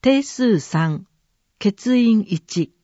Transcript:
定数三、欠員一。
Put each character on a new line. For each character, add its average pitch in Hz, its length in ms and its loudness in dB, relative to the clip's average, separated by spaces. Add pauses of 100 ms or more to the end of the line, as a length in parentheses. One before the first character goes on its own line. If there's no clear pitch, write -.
定 269 220 2
数 240 380 0
三、 160 440 -4 (540)
欠 240 420 0
員 226 200 4
一。 175 520 -6 (120)